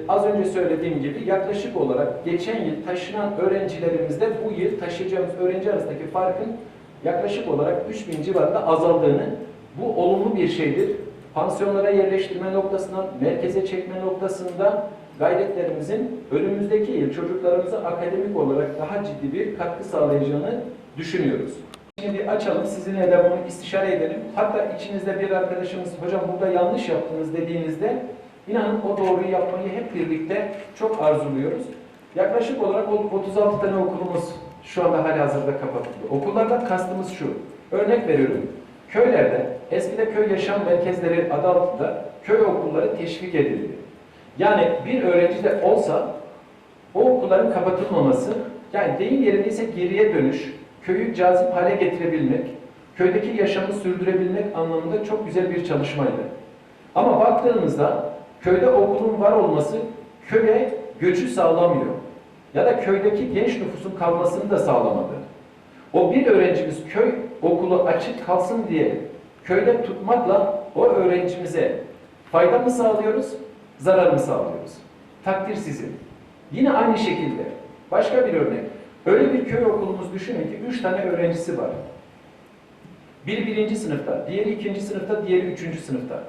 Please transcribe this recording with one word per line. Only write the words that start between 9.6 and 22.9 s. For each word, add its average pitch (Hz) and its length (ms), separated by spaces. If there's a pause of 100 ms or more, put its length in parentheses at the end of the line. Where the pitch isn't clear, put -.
bu 214 220
olumlu 196 340
bir 165 120
şeydir. 165 420 (440)
Pansiyonlara 196 560
yerleştirme 190 640
noktasından, 190 540 (140)
merkeze 185 460
çekme 185 340
noktasında 190 880 (320)
gayretlerimizin 185 1000 (100)
önümüzdeki 202 640
yıl - 200
çocuklarımızı 180 760
akademik 185 500
olarak 147 420
daha 190 260
ciddi 139 280
bir 208 260
katkı 170 260
sağlayacağını 147 760 (360)
düşünüyoruz. 160 560 (480)
Şimdi 202 300
açalım, 208 360
sizinle 185 440